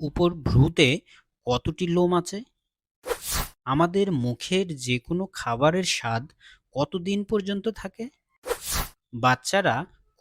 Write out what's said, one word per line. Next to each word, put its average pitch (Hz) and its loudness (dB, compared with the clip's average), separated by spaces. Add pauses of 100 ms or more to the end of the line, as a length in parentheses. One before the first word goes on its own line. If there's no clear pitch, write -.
উপর 165 2 (180)
ভ্রুতে 143 6 (600)
কতটি 123 -2
লোম 175 4
আছে? 190 -8 (1300)
আমাদের 175 2 (160)
মুখের 185 -2 (200)
যে 123 0
কোনো 175 -4 (100)
খাবারের 156 0
স্বাদ 117 -4 (500)
কতদিন 185 -2
পর্যন্ত 196 -4 (100)
থাকে? - -12 (1080)
বাচ্চারা 127 2 (460)